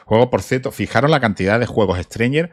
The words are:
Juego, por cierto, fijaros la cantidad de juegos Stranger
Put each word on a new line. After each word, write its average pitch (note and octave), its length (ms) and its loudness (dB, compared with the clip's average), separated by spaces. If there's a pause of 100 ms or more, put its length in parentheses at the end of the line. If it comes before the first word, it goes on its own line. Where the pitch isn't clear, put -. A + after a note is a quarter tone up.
Juego, A#2 260 2
por G2+ 120 0
cierto, B2+ 320 -4
fijaros A2+ 360 0
la D3+ 120 2
cantidad G2+ 360 0
de A#2+ 100 0
juegos F#2 320 0
Stranger C3 540 -2